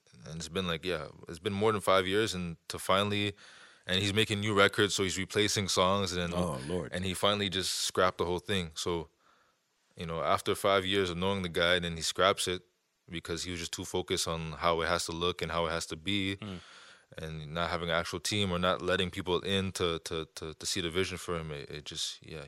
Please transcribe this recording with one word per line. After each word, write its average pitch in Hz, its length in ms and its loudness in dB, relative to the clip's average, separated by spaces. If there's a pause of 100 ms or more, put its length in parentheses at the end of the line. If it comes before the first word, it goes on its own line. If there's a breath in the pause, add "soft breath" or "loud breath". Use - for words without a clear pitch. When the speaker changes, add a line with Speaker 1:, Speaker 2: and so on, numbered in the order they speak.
(260)
Speaker 1:
and 80 100 -10
it's 80 120 -10
been, 92 180 -2
like, 82 180 -4
yeah, 78 240 -4 (200)
it's 85 100 -10
been 101 160 -2
more 107 180 4
than 104 80 0
five 95 260 6
years, 98 280 2
and 87 220 -4 (120)
to 85 100 -8
finally, 101 560 2 (520 soft breath)
and 92 160 2
he's 101 100 0
making 104 280 2
new 107 140 0
records, 98 400 6
so - 80 2
he's 90 160 0
replacing 101 500 0
songs, 95 440 4
and 87 220 -2
Speaker 2:
Oh, 85 320 0
Lord. 82 260 -4
Speaker 1:
and 90 140 -2
he 92 80 -2
finally 101 340 2
just 90 240 -2
scrapped - 460 2
the 87 80 0
whole 87 120 0
thing. 90 360 -2
So, 85 340 -4 (880)
you 90 80 -8
know, 82 180 -4
after 95 320 2
five 98 300 4
years 95 240 2
of 85 80 -2
knowing 95 260 0
the 90 60 -2
guy, 85 300 4
then 85 180 -2
he 80 60 -6
scraps 95 440 4
it 90 140 -2 (480)
because 82 360 -6
he 90 60 -6
was 87 100 -4
just 82 120 -6
too 92 140 -6
focused 90 420 -2
on 82 240 -4
how 82 300 2
it 80 60 0
has 85 180 0
to 85 60 -6
look 85 280 -2
and 82 100 -4
how 85 160 0
it 80 40 0
has 82 160 -4
to 92 100 -8
be, 95 400 -2
Speaker 2:
Mm. 95 240 -10 (560 loud breath)
Speaker 1:
and 78 380 -10
not 85 160 0
having 87 180 -2
an 82 60 0
actual 85 260 -2
team 101 320 0
or 87 60 0
not 90 240 2
letting 90 280 0
people 87 300 0
in 95 320 -2
to, 85 280 0
to, 80 340 -6
to, 78 180 -10
to - 140 -10
see - 160 -2
the 85 80 -2
vision 90 260 -2
for 85 220 -6
him, 80 120 -8
it, 71 200 -10
it 73 160 -12
just, - 360 -8
yeah, 76 240 -12